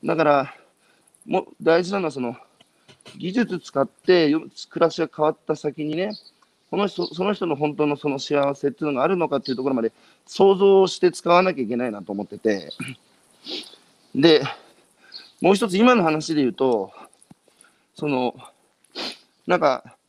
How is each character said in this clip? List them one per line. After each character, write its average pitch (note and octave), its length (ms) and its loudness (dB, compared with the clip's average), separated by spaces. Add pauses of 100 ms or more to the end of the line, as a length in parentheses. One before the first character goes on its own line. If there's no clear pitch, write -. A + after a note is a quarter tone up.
だ D#3+ 120 -2
か D#3+ 80 0
ら、 C#3+ 320 2 (680)
も-、 - 220 -4 (140)
大 E3 220 2
事 F3 80 -6
な G3+ 80 -2
の F3+ 60 -4
は D#3 60 -4
そ C#3 100 -8
の、 A#2+ 140 -6 (800)
技 F3+ 160 -8
術 G3 260 -2
使 - 220 -4
っ C3+ 60 0
て E3+ 420 4
よ-、 D#3 140 0 (260)
暮 E3+ 160 0
ら D#3+ 40 4
し D3 100 -10
が D#3+ 160 -2
変 D#3 100 -2
わ D#3 60 2
っ - 140 -8
た D#3 100 -2
先 D3+ 280 -8
に D3+ 120 -6
ね、 G3 220 -6 (520)
こ E3 80 -6
の G3+ 100 0
人、 F3 260 -6
そ E3+ 100 -6
の G3+ 100 0
人 G3 120 -6
の D#3+ 100 -2
本 D3 200 -4
当 D3+ 100 0
の D3 100 0
そ C#3+ 140 -6
の C#3 80 -4
幸 C#3+ 380 -2
せ C#3 140 -2
っ - 20 -8
て - 120 -10
い D3+ 40 -2
う D3 40 -2
の C3 60 -4
が B2+ 60 0
あ D#3 40 2
る F#3+ 80 0
の E3 140 -2
か - 60 -2
っ B2+ 60 -2
て C#3 100 -8
い - 20 -2
う A#2+ 40 -6
と C3 40 -8
こ C3+ 80 -2
ろ C3+ 60 -2
ま A2+ 80 -2
で A2+ 80 -2 (340)
想 G3 300 4
像 F#3+ 320 6
し - 100 -6
て F3+ 140 2
使 - 180 -8
わ F3 140 6
な F#3 100 0
き C#3 60 -10
ゃ B2+ 40 -2
い G#2+ 40 -6
け A#2+ 80 -4
な B2 100 -4
い A#2+ 60 -6
な G#2 100 -10
と F2+ 100 -12
思 G2+ 120 -6
っ - 20 -8
て G#2 140 -16
て。 G2 320 -2 (1400)
で、 C#3+ 280 6 (960)
も - 120 4
う G3+ 40 6
一 A3 120 -2
つ F3+ 100 -2
今 B3 160 6
の A3 100 2
話 D#3 300 -2
で D3 80 0
言 B2+ 80 2
う G2 40 -6
と、 A#2 380 0 (1000)
そ D#3 140 -8
の、 B2+ 280 -2 (1080)
な F3 120 0
ん - 20 0
か C3+ 380 -2 (120)